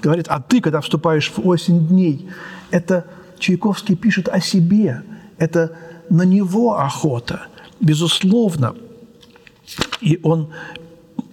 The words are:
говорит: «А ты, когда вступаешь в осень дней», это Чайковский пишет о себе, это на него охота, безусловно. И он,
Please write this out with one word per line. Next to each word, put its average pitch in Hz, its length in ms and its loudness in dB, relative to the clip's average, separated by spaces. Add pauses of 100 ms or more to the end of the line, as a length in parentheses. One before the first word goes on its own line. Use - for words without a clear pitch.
говорит: 160 280 0
«А 143 120 -4
ты, 247 200 2
когда 156 200 0
вступаешь 156 480 0
в - 160 -4
осень 170 420 2
дней», 175 420 2 (420)
это 175 340 0 (320)
Чайковский 190 580 0
пишет 185 340 0
о - 100 0
себе, 180 640 2 (340)
это 165 400 0 (320)
на 175 140 4
него 196 560 2
охота, 135 640 -4 (360)
безусловно. 165 960 2 (1300)
И 165 220 2
он, 160 260 0 (840)